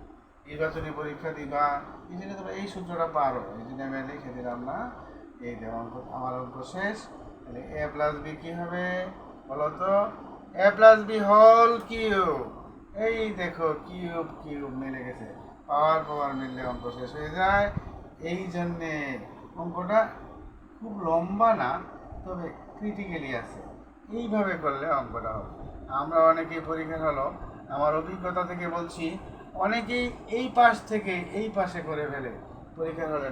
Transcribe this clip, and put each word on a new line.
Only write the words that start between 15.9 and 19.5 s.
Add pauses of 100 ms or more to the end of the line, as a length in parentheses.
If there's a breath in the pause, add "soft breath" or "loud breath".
পাওয়ার
মিললে (100)
অঙ্ক (120)
শেষ
হয়ে
যায়। (640)
এই (140)
জন্যে (720)